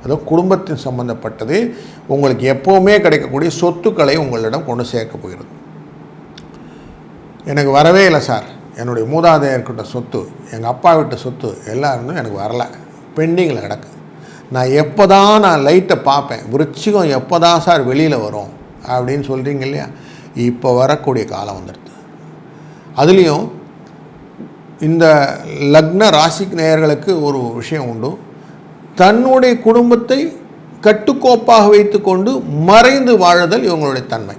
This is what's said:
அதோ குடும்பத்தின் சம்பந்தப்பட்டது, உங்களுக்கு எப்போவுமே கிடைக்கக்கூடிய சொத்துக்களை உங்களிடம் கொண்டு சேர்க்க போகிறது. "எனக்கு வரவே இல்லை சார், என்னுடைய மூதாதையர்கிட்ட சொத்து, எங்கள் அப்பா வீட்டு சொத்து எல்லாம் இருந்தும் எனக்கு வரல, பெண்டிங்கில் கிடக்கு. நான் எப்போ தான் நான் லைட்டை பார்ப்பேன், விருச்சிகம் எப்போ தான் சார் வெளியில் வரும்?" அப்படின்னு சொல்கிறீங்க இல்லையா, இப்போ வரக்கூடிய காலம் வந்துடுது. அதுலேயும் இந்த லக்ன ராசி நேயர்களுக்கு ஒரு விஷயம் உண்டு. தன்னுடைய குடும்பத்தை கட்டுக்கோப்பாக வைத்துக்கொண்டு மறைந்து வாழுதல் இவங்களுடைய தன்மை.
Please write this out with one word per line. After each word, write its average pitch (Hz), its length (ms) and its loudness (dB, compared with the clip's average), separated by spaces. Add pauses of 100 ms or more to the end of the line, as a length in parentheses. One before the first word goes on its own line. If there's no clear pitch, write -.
அதோ 131 120 -4 (140)
குடும்பத்தின் 175 560 -2
சம்பந்தப்பட்டது, 123 720 -8 (560)
உங்களுக்கு 131 400 0
எப்போவுமே 190 400 2 (120)
கிடைக்கக்கூடிய 143 440 0 (120)
சொத்துக்களை 170 640 0
உங்களிடம் 123 460 -6
கொண்டு 120 220 -6
சேர்க்க 113 320 -8
போகிறது. 92 260 -18 (2000)
"எனக்கு 139 280 0
வரவே 175 300 6
இல்லை 151 200 2
சார், 110 180 -4 (340)
என்னுடைய 117 320 -4
மூதாதையர்கிட்ட 139 680 0 (100)
சொத்து, 120 280 -8 (320)
எங்கள் 113 200 -6
அப்பா 170 240 2
வீட்டு 127 260 -2
சொத்து 127 260 -10 (240)
எல்லாம் 135 220 -4
இருந்தும் 135 260 -10
எனக்கு 104 220 -10
வரல, 117 220 -6 (520)
பெண்டிங்கில் 160 480 -2
கிடக்கு. 104 240 -12 (680)
நான் 127 280 0
எப்போ 147 200 0 (100)
தான் 208 340 6
நான் 151 200 2
லைட்டை 185 300 2 (120)
பார்ப்பேன், 135 440 -4
விருச்சிகம் 156 680 -2
எப்போ 170 260 -4
தான் 170 220 2
சார் 160 220 2
வெளியில் 143 360 0
வரும்?" 104 280 -10 (380)
அப்படின்னு 131 380 -4
சொல்கிறீங்க 135 380 -6
இல்லையா, 139 200 -8 (640)
இப்போ 120 200 -2 (120)
வரக்கூடிய 135 420 -2 (100)
காலம் 98 260 -10
வந்துடுது. - 320 -18 (1080)
அதுலேயும் 175 440 4 (1400)
இந்த 165 180 2 (720)
லக்ன 165 280 4 (140)
ராசி 160 260 0 (160)
நேயர்களுக்கு 156 520 0 (160)
ஒரு 139 120 -2 (200)
விஷயம் 135 320 -8
உண்டு. 117 200 -8 (880)
தன்னுடைய 247 600 4
குடும்பத்தை 240 760 2 (440)
கட்டுக்கோப்பாக 220 880 4
வைத்துக்கொண்டு 208 680 2
மறைந்து 226 800 4
வாழுதல் 180 540 2
இவங்களுடைய 139 340 -4
தன்மை. 110 340 -8